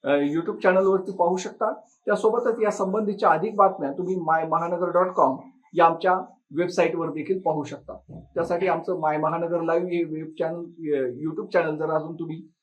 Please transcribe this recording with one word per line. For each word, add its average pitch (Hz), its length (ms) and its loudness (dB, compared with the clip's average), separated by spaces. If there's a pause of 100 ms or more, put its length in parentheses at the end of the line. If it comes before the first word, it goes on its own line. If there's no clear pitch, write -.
अ, 143 120 2
YouTube 156 460 -2
चॅनलवरती 190 500 4
पाहू 180 240 2
शकता. 214 360 -4 (340)
त्यासोबतच 226 560 2
या 208 80 4
संबंधीच्या 202 600 0
अधिक 196 260 0
बातम्या 151 360 2
तुम्ही 180 240 -4
माय 160 280 2
महानगर 170 460 -2
डॉट 180 160 4
कॉम 135 300 2 (380)
या 170 120 6
आमच्या 185 280 2 (420)
वेबसाईटवर 165 520 0
देखील 156 320 -4
पाहू 156 220 -2
शकता. - 580 -14 (140)
त्यासाठी 175 320 -2
आमचं 170 340 -2
माय 156 160 0
महानगर 165 440 -2
लाईव्ह 170 280 0
हे 170 160 -2
वेब 156 340 -8
चॅनल, 170 260 -4 (300)
अ, 131 140 0 (180)
YouTube 156 260 -6
चॅनल 160 240 2
जर 156 140 -4
अजून 156 240 -2
तुम्ही 160 340 -10 (140)